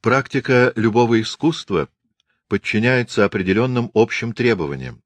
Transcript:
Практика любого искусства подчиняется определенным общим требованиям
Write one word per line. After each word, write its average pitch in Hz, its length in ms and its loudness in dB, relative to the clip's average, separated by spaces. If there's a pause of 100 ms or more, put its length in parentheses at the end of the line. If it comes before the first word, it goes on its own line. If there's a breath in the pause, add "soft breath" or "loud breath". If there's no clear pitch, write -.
Практика 131 720 2
любого 113 440 2
искусства 110 680 -4 (580)
подчиняется 113 760 0
определенным 113 720 -2
общим 113 380 0
требованиям 73 720 -4